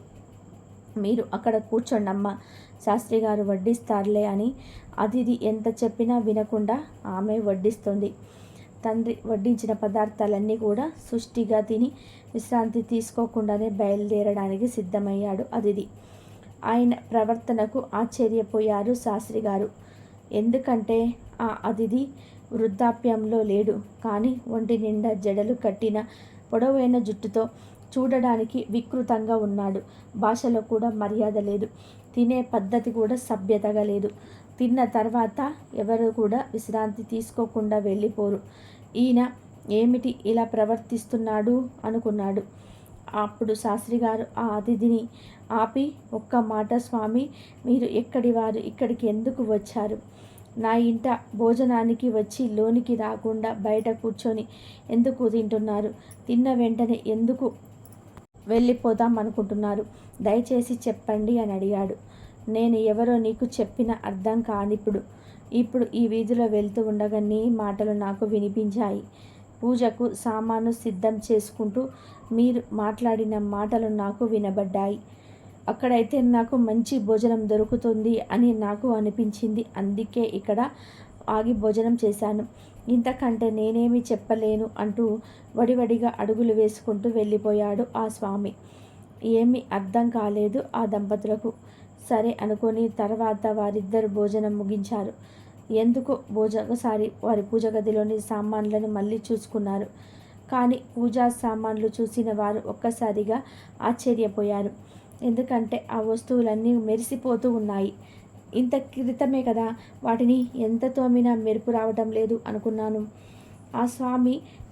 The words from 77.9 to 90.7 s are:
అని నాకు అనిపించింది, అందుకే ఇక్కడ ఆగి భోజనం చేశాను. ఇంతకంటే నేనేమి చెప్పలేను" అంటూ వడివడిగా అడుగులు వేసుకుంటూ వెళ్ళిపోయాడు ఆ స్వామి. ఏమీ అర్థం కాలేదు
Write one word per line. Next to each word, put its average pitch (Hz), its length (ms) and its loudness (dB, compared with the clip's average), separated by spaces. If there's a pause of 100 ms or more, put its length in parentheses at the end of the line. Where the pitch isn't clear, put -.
అని 240 220 6
నాకు 214 420 0
అనిపించింది, 214 720 0 (120)
అందుకే 202 440 -2
ఇక్కడ 220 480 0 (600)
ఆగి 220 240 2
భోజనం 220 520 2
చేశాను. 208 400 0 (440)
ఇంతకంటే 240 600 2
నేనేమి 226 500 2
చెప్పలేను" 220 720 0 (100)
అంటూ 214 400 0 (360)
వడివడిగా 233 640 2
అడుగులు 220 340 2
వేసుకుంటూ 214 560 2
వెళ్ళిపోయాడు 208 760 2 (120)
ఆ 220 100 -2
స్వామి. 202 460 -4 (680)
ఏమీ 233 400 4 (100)
అర్థం 202 360 0
కాలేదు 208 540 0 (120)